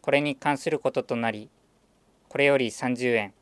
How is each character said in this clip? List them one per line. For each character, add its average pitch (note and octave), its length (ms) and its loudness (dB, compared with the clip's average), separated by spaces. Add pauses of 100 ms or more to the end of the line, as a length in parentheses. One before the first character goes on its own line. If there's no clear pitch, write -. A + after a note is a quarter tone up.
こ - 80 -4
れ C#3+ 100 4
に D3 160 -2
関 C#3+ 220 -2
す - 100 -6
る D#3 120 -2
こ C3 120 -2
と B2+ 120 -2
と C3 120 -4
な A#2 140 -2
り、 G#2+ 220 -10 (760)
こ - 120 -8
れ C#3+ 60 6
よ C#3+ 120 4
り A#2+ 140 0
三 B2+ 240 -4
十 A#2+ 180 0
円。 G#2 280 -2